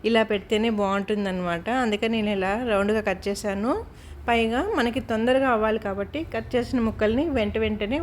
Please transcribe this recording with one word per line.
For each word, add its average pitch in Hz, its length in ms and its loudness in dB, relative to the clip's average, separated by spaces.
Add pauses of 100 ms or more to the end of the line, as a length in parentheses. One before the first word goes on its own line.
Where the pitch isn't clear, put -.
ఇలా 226 180 4
పెడితేనే 220 480 0
బాగుంటుందన్నమాట. 190 960 -2 (160)
అందుకని 226 320 0
నేను 208 200 0
ఇలా 190 180 0 (140)
రౌండ్గా 208 360 2
కట్ 190 240 -2
చేశాను. 202 460 -2 (520)
పైగా 233 380 2 (140)
మనకి 240 340 0
తొందరగా 254 400 4
అవ్వాలి 220 320 2
కాబట్టి 202 480 -4
కట్ 226 200 -6
చేసిన 247 300 0
ముక్కల్ని 226 500 2
వెంట 220 280 0
వెంటనే 214 440 0